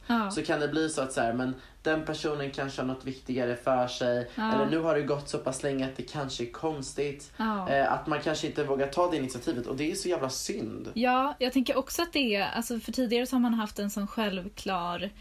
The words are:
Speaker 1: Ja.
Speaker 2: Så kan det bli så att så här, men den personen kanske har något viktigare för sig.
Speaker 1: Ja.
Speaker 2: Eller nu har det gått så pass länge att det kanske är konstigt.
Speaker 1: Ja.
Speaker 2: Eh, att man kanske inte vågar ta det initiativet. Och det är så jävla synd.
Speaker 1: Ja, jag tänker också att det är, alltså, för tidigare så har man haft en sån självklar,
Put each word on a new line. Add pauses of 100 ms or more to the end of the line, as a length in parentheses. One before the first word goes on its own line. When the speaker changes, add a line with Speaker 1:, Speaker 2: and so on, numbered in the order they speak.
Speaker 1:
Ja.
Speaker 2:
Så
kan
det
bli
så
att
så
här,
men (280)
den
personen
kanske
har
något
viktigare
för
sig.
Speaker 1:
Ja.
Speaker 2:
Eller
nu
har
det
gått
så
pass
länge
att
det
kanske
är
konstigt.
Speaker 1:
Ja.
Speaker 2:
Eh,
att
man
kanske
inte
vågar
ta
det
initiativet.
Och
det
är
så
jävla
synd.
Speaker 1:
Ja,
jag
tänker
också
att
det
är,
alltså,
för
tidigare
så
har
man
haft
en
sån
självklar, (120)